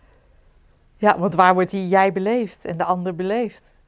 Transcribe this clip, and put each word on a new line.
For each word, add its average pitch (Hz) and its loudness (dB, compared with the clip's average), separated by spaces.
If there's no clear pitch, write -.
Ja, - 2
want 175 -2
waar 185 6
wordt 185 0
die 190 -6
jij 190 2
beleefd 202 -4
en 175 -8
de 170 -2
ander 180 -4
beleefd? 196 -6